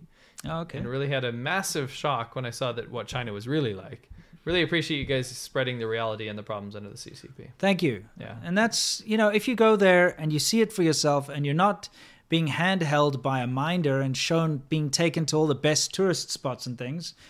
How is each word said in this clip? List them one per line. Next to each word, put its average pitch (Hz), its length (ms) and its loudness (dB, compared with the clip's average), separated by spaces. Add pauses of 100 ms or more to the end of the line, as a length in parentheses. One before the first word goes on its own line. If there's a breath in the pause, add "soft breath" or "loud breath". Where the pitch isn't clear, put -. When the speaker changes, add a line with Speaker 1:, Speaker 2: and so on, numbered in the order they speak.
(480 soft breath)
Speaker 1:
Oh, 160 140 -4
okay. 165 160 -10
Speaker 2:
And 123 100 -6
really 135 220 -4
had 131 160 0
a 120 80 -2
massive 147 580 -4
shock 127 440 -4
when 127 100 -6
I 120 60 -6
saw 123 200 -4
that 113 180 -8
what 113 180 -8
China 120 260 -6
was 104 140 -10
really 135 260 0
like. 98 360 -14 (360 loud breath)
Really 175 160 2
appreciate 156 380 0
you 135 60 -4
guys 131 220 0
spreading 123 520 -4
the 113 80 -4
reality 110 420 -4
and 104 100 -8
the 104 40 -10
problems 101 320 -8
under 104 140 -14
the - 80 -16
C - 160 -16
C - 140 -18 (100)
P. - 100 -16 (120)
Speaker 1:
Thank 190 240 2
you. 110 220 0 (120)
Speaker 2:
Yeah. 110 260 -14
Speaker 1:
And 175 140 -4
that's, - 480 0
you 214 120 0
know, 214 100 6
if 208 220 2
you 247 60 0
go 220 200 8
there 180 440 6
and 156 120 -2
you 151 80 2
see 220 220 2
it 214 100 2
for - 100 0
yourself 143 460 4
and 143 180 -4
you're 143 80 0
not 185 360 2 (400 loud breath)
being 165 180 2
handheld 147 760 2
by 135 200 0
a 120 60 -2
minder 139 520 0
and 135 160 0
shown 160 540 0
being 151 200 0
taken 170 380 2
to - 80 0
all 156 120 4
the 143 80 2
best - 380 0
tourist 185 380 0
spots - 340 -6
and 123 120 -8
things, 143 360 -8 (160 soft breath)